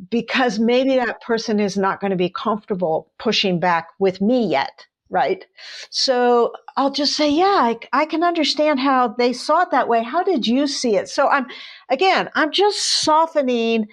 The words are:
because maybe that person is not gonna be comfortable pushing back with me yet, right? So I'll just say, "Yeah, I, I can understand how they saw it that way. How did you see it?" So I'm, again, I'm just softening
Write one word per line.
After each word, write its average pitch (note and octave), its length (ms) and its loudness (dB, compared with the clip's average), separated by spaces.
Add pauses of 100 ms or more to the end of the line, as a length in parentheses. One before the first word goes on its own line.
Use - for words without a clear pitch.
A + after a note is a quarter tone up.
because A#3 480 -2
maybe B3 380 2
that A#3+ 260 -2
person A3+ 380 -2
is G3 180 -2
not G3 240 0
gonna G3 140 -2
be F3 140 0
comfortable F#3 880 -4
pushing G3+ 400 0
back E3+ 300 0 (100)
with F#3+ 200 0
me A3+ 280 2
yet, - 400 -4 (240)
right? F3+ 340 -2 (460)
So B3 600 2 (220)
I'll C4+ 160 0
just C#4 240 -2
say, D4+ 140 2
"Yeah, D#4 160 4
I, C#4 320 2 (160)
I C#4 120 2
can D#4+ 180 -2
understand D4+ 560 0
how B3+ 300 2
they A#3+ 220 0
saw D4+ 300 0
it F4 100 -2
that C4 160 2
way. A3+ 160 2
How C#4+ 200 -2
did D#4+ 240 0
you C4+ 200 2
see B3 280 -2
it?" F#3+ 120 -2
So C#4 200 0
I'm, C#4 180 0 (440)
again, C#4 460 2
I'm D4 160 0
just G4 320 0
softening B3 1080 0